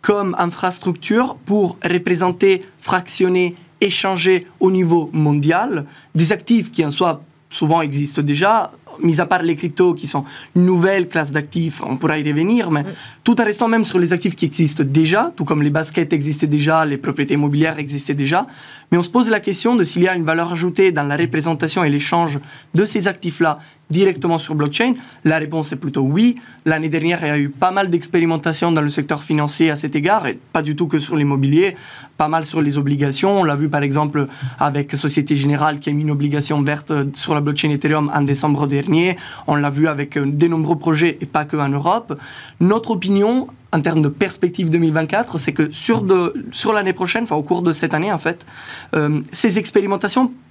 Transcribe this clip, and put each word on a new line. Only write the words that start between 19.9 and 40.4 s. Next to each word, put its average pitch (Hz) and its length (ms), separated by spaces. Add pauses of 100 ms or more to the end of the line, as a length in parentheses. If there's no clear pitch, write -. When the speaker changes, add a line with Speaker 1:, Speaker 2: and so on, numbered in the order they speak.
Speaker 1:
y 180 60
a 185 80
une 170 100
valeur 170 260
ajoutée 180 400
dans 151 120
la 143 120
représentation 160 680
et 151 60
l'échange 143 500 (340)
de 185 120
ces 208 220
actifs-là 165 520 (300)
directement 170 480
sur 160 180
blockchain. 151 400 (280)
La 160 140
réponse 151 340
est 139 60
plutôt 139 240
oui. 220 380 (260)
L'année 160 240
dernière, 165 320
il 160 60
y 147 40
a 147 60
eu 143 120
pas 156 220
mal 190 180
d'expérimentations 165 840
dans 156 80
le 147 80
secteur 147 340
financier 151 460
à 147 80
cet 147 180
égard, 165 320
et 98 100 (140)
pas 156 100
du 147 140
tout 170 120
que 151 120
sur 147 160
l'immobilier, 147 600 (420)
pas 156 100
mal 160 180
sur 156 160
les 143 160
obligations. 143 600
On 185 60
l'a 147 100
vu 147 140
par 147 140
exemple 147 440 (320)
avec 143 340
Société 143 440
Générale 147 420
qui 147 100
a 147 40
mis 147 80
une 151 100
obligation 147 500
verte 147 300 (240)
sur - 180
la 147 60
blockchain 147 300
Ethereum 147 440
en 147 80
décembre 143 460
dernier. 160 480 (320)
On 151 80
l'a 143 140
vu 147 180
avec, 147 300
euh, 143 80
de 147 220